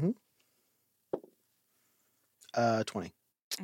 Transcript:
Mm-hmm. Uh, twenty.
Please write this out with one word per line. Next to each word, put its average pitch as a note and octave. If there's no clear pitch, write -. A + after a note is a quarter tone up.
Mm-hmm. E3+
Uh, A#2
twenty. F2